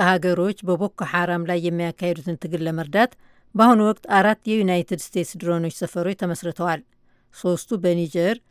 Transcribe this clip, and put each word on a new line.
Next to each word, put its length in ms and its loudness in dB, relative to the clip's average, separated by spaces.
ሀገሮች 580 2
በቦኮ 420 -2
ሐራም 400 -2
ላይ 160 -2
የሚያካሂዱትን 800 -4
ትግል 260 -6
ለመርዳት 480 0
በአሁኑ 280 8
ወቅት 280 0
አራት 360 4
የዩናይትድ 540 0
ስቴትስ 360 -6
ድሮኖች 380 -2
ሰፈሮች 420 -4
ተመስርተዋል። 640 -4
ሶስቱ 440 -2
በኒጀር፣ 580 0